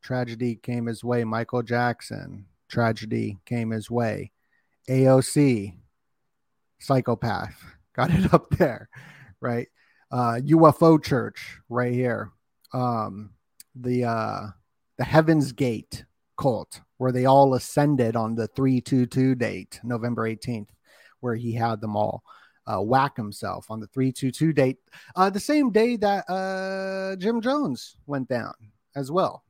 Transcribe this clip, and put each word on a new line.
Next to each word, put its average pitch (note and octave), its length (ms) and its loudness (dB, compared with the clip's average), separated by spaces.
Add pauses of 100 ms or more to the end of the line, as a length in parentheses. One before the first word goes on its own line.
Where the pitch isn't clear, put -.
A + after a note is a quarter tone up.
Tragedy A#2+ 540 -4
came A#2+ 320 -6
his A#2 160 -8
way. A#2+ 200 0
Michael A2+ 400 -4
Jackson. G#2+ 800 -4 (220)
Tragedy A2 760 -2
came A#2 240 -4
his A2 200 -6
way. G#2+ 420 -4 (560)
A C3 200 4
O C3 120 8
C. B2 540 2 (1040)
Psychopath. A#2 840 -2 (300)
Got B2+ 180 0
it F3 220 2
<laughs> - 0 -
up - 180 2
there, A2+ 360 -2 (520)
right? A#2+ 280 -4 (440)
Uh, A#2+ 320 -2
U D#3+ 240 8
F D3 160 6
O D#3+ 160 8
Church - 600 -4 (100)
right B2 220 -2
here. A#2+ 380 -2 (420)
Um, G#2+ 600 -4 (420)
the, B2 320 -2
uh, A2 420 -4 (520)
the - 40 -2
Heaven's D#3 500 4
Gate - 520 -4 (320)
cult, A2 440 -4 (160)
where B2+ 140 -2
they B2+ 140 0
all C3+ 300 6
ascended B2+ 600 2
on A2+ 200 -2
the A2+ 100 -2
three C3 360 0
two B2+ 260 2
two C3 260 2
date, G#2 500 -6
November A#2 440 -4
eighteenth, A2 420 -8 (520)
where A#2+ 140 -4
he A#2+ 180 -6
had A2+ 280 -2
them G#2+ 160 -4
all, - 260 -2 (440)
uh, G#2 120 -4
whack C3 380 0
himself G#2 540 -8
on A2 80 -10
the G#2 80 -14
three C3 240 -2
two C3 180 -6
two D#3 240 0
date, C3+ 240 2 (380)
uh, F#3+ 160 4
the G3 80 -4
same D4 320 2
day A#3 240 2
that, G3+ 340 -2
uh, F#3+ 840 -6
Jim A3 260 -2
Jones B3 640 -2
went C#3 240 -4
down A#2 240 -4 (420)
as C#3 160 -6
well. E3+ 380 0